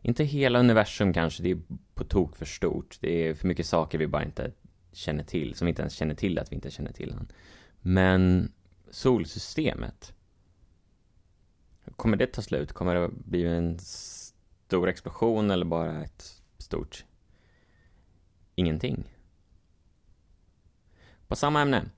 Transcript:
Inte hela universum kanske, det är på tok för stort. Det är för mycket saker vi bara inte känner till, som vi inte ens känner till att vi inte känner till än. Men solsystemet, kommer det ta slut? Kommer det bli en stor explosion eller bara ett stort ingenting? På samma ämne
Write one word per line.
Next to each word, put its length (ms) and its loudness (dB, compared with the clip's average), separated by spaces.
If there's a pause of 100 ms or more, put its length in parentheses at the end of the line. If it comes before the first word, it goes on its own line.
Inte 220 0
hela 360 4
universum 540 6
kanske, 300 0
det 80 2
är 100 -2 (320)
på 100 -8
tok 320 0
för 100 -10
stort. 560 -4
Det 260 0
är 60 -2
för 140 -4
mycket 180 0
saker 320 0
vi 100 0
bara 160 -2
inte 280 -8 (400)
känner 320 -6
till, 320 -6
som 100 -4
vi 40 2
inte 120 -2
ens 120 -6
känner 220 -4
till 240 -2
att 120 -8
vi 40 -8
inte 160 -8
känner 200 -10
till 200 -10
än. 160 -10 (540)
Men 720 6 (400)
solsystemet, 1200 -2 (1800)
kommer 220 2
det 100 2
ta 140 -8
slut? 320 -4
Kommer 220 -2
det 180 0
bli 320 -2
en 340 0
stor 1120 -6
explosion 600 0
eller 140 2
bara 380 -2
ett 380 -18 (160)
stort 480 -10 (1500)
ingenting? 480 0 (2250)
På 80 -4
samma 260 2
ämne 240 4 (120)